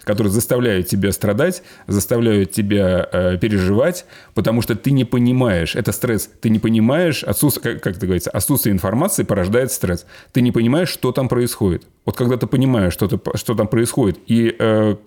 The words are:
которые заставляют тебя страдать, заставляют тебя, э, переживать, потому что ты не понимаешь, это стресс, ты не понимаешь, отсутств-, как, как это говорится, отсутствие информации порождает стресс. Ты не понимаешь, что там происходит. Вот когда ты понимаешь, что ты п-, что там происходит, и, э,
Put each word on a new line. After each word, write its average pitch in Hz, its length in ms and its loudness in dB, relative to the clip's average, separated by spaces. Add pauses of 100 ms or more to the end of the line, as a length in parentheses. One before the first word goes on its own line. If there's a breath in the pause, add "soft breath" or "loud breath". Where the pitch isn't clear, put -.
которые 104 260 0
заставляют 113 560 0
тебя 98 260 0
страдать, 131 500 -2 (240 loud breath)
заставляют 101 640 2
тебя, 98 640 0
э, 90 260 0
переживать, 107 640 0 (300 loud breath)
потому 165 260 0
что - 140 -2
ты 139 160 -2
не 131 140 2
понимаешь, 120 720 2
это 110 180 -2
стресс, 113 360 -2 (120)
ты 117 80 0
не 110 100 4
понимаешь, 123 640 2
отсутств-, - 380 -2
как, 80 220 -6
как 87 140 -4
это 95 100 -6
говорится, 90 240 -2
отсутствие - 420 0
информации 147 500 0
порождает 135 500 0
стресс. - 320 -4 (280 loud breath)
Ты 135 80 2
не 123 120 2
понимаешь, 123 360 2
что - 220 -4
там 131 180 -2
происходит. 117 540 0 (220)
Вот - 120 -4
когда 123 200 0
ты 117 100 -4
понимаешь, 123 460 2
что - 140 -2
ты - 100 -2
п-, - 200 -6
что 113 180 -4
там 104 120 0
происходит, 117 600 0
и, 117 320 2
э, 107 360 2 (120)